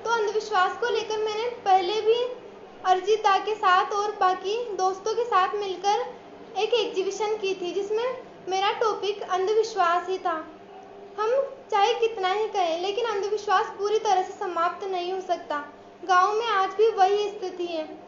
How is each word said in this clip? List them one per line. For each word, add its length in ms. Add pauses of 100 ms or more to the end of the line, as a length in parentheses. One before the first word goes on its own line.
तो 80
अंधविश्वास 640
को 100
लेकर 300
मैंने 300 (160)
पहले 360
भी 160 (720)
अर्जिता 540
के 140
साथ 380
और 280
बाकी 360 (200)
दोस्तों 380
के 120
साथ 280
मिलकर 500 (540)
एक 160
exhibition 640
की 180
थी, 180
जिसमें 440 (320)
मेरा 320
topic 440
अंधविश्वास 840
ही 100
था। 180 (800)
हम 140 (380)
चाहे 260
कितना 360
ही 160
कहें, 320
लेकिन 260
अंधविश्वास 720
पूरी 220
तरह 220
से 160
समाप्त 480
नहीं 260
हो 100
सकता। 420 (400)
गांव 300
में 140
आज 260
भी 180
वही 360
स्थिति 380
है। 220 (200)